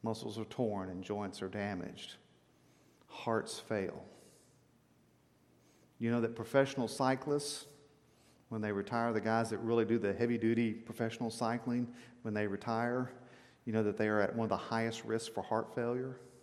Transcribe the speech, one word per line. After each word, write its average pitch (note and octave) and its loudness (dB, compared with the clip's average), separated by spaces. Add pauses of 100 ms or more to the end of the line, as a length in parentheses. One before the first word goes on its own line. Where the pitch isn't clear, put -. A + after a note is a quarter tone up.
Muscles A2+ -4
are A2 -6
torn G2+ -4
and F2+ -8
joints G2+ -6
are F#2+ -4
damaged. G2+ -6 (920)
Hearts - -2
fail. G2 -4 (2000)
You A#2 2
know A#2+ 4
that A#2 0
professional C3 2
cyclists, C#3 0 (840)
when A2 -4
they G#2 0
retire, A#2 2
the G#2+ 2
guys A2+ 4
that G#2+ 0
really A2+ 4
do A#2 4
the G2 2
heavy-duty A#2 4
professional A2+ -4
cycling, A#2+ 0 (340)
when G#2+ -4
they G#2 2
retire, A#2+ 0 (540)
you A2+ -2
know A2 4
that G#2 0
they G#2+ 4
are G#2+ 4
at - 2
one A2+ 2
of G#2+ -4
the F#2+ 2
highest A2+ -2
risks A2+ -2
for - -6
heart A2 -2
failure? B2+ -2 (260)